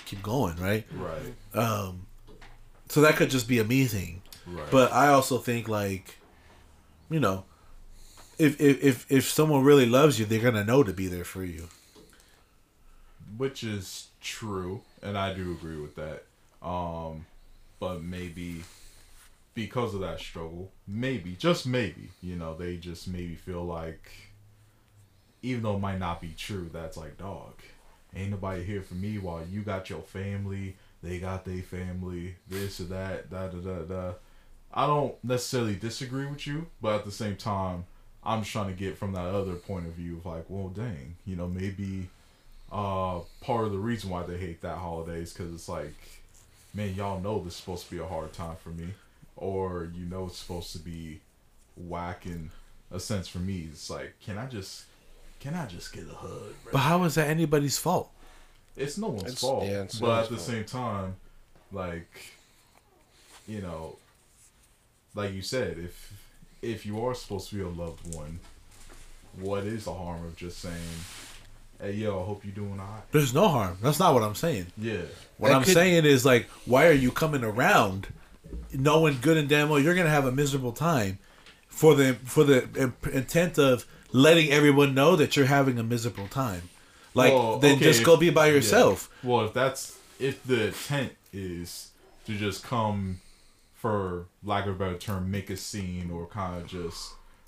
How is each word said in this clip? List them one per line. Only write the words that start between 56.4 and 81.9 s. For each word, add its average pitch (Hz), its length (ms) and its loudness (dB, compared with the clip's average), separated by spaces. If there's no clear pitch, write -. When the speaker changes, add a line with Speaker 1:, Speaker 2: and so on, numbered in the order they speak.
Speaker 2:
bro? - 100 -12
Speaker 1:
But 139 60 4
how 165 260 4
is 143 100 2
that 151 120 2
anybody's 151 520 2
fault? 165 320 0
Speaker 2:
It's 147 220 -6
no 220 80 -4
one's 110 240 -6
Speaker 3:
It's, 127 100 -8
Speaker 2:
fault. 127 240 0
Speaker 3:
yeah, 101 180 -4
it's 107 160 -10
no 117 80 -2
Speaker 2:
But 113 60 4
Speaker 3:
one's 113 120 2
Speaker 2:
at - 40 -10
the 117 80 -4
Speaker 3:
fault. 90 100 -8
Speaker 2:
same 110 180 -6
time, 101 500 -6
like, 87 640 -10
you 107 140 -10
know, 80 340 -10
like 101 180 -4
you 95 80 -8
said, 95 380 -4
if, - 340 -14
if 110 240 -8
you 107 180 -6
are 123 120 -4
supposed 98 340 -10
to 104 60 -12
be 98 60 -6
a 87 60 -6
loved 85 480 -10
one, 78 240 -12
what 98 240 -4
is 104 220 -6
the 87 80 -6
harm 87 300 -8
of 85 120 -12
just 87 240 -12
saying, 87 160 -10
"Hey, 101 120 -8
yo, 104 280 -4
I 90 40 -6
hope 101 200 -8
you 101 60 -10
doing 101 280 -8
all 95 60 -10
right"? 107 260 -14
Speaker 1:
There's 143 220 4
no 185 140 6
harm. 101 340 2
That's 143 180 2
not 180 140 8
what 117 100 6
I'm 104 120 -2
saying. 107 320 -2
Speaker 2:
Yeah. 107 240 -4
Speaker 1:
What 110 120 4
Speaker 3:
That 131 80 8
Speaker 1:
I'm 131 60 4
Speaker 3:
could 185 100 6
Speaker 1:
saying 170 320 8
is, 139 200 8
like, 123 220 6
why 135 220 8
are 165 60 10
you 131 180 6
coming 151 320 0
around 110 640 2
knowing 151 480 4
good 160 160 6
and 147 100 2
damn 147 220 4
well 151 100 4
you're 156 160 4
gonna 175 140 4
have 147 160 4
a 123 60 0
miserable 135 400 0
time 113 480 0
for - 280 8